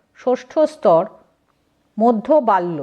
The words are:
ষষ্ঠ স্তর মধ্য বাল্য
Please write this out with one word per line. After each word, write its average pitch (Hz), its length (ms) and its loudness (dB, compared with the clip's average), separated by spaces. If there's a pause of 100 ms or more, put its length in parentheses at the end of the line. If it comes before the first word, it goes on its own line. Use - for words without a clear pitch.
(180)
ষষ্ঠ - 400 -6
স্তর 208 440 2 (960)
মধ্য 220 300 0 (220)
বাল্য 175 320 -2